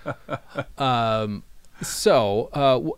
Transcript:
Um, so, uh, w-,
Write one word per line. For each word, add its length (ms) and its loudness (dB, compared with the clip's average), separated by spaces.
Um, 640 -2
so, 720 2
uh, 220 4
w-, 220 -2